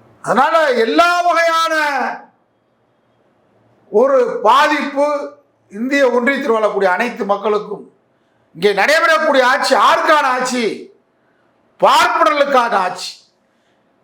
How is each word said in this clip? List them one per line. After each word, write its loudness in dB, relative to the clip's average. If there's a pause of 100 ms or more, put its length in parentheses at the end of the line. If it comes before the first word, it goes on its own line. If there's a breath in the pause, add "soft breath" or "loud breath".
(220)
அதனால 2
எல்லா 2
வகையான 0 (2250)
ஒரு 2
பாதிப்பு 0 (340)
இந்திய 0
ஒன்றியத்தில் 0
வாழக்கூடிய -2
அனைத்து -2
மக்களுக்கும். -6 (600)
இங்கே -2
நடைபெறக்கூடிய 2
ஆட்சி 0
யாருக்கான 2
ஆட்சி? -2 (840)
பார்ப்பனர்களுக்கான 2
ஆட்சி, -2 (880)